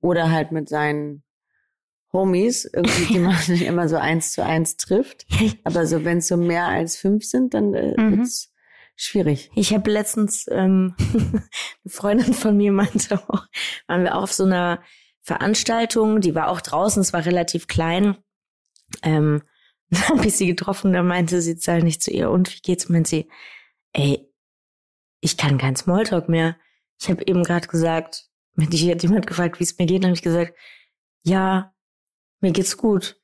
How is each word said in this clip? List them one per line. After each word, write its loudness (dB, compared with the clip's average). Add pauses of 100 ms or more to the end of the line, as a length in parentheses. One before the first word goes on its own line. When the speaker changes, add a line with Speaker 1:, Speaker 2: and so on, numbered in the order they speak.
Speaker 1:
oder 2
halt 0
mit -4
seinen -4 (880)
Homies, 0
irgendwie, -2
die 2
Speaker 2:
<laughs> 2
Speaker 1:
man 4
sich 0
immer 0
so 0
eins -2
zu -4
eins 0
trifft. -2
Speaker 2:
<laughs> 0
Speaker 1:
Aber 0
so, 0
wenn's 0
so 0
mehr 0
als -2
fünf 0
sind, -2
dann, 2
äh, -2
Speaker 3:
Mhm. 4
Speaker 1:
wird's -4 (440)
schwierig. -2
Speaker 2:
Ich 0
habe 0
letztens, -2
ähm, 2
<laughs> 0 (100)
eine -2 (460)
Freundin 0
von 2
mir 4
meinte 0 (100)
auch, -4 (420)
waren 0
wir 0
auch -2
auf -4
so 0
einer 0 (400)
Veranstaltung, 0
die 0
war -2
auch -4
draußen, 0
es 0
war -2
relativ -2
klein. 0 (840)
Ähm, 2 (240)
<laughs> -14
dann 0 (100)
hab 2
ich 2
sie 0
getroffen, 0
da 2
meinte 2
sie, -2
sag 2
nicht 0
zu -4
ihr, -2
„Und 2
wie -20
geht's?“ -2
Meint 2
sie, -4 (680)
„Ey, -2 (920)
ich -2
kann 2
kein 0
Smalltalk 0
mehr.“ 2 (440)
Ich -10
hab 0
eben 2
grad -2
gesagt, -2 (260)
wenn 2
dich 0
jetzt 0
jemand 2
gefragt, -2
wie 0
es -6
mir 2
geht, 2
dann 4
hab 2
ich -6
gesagt, 0 (680)
„Ja, 0 (640)
mir 2
geht's -2
gut. 0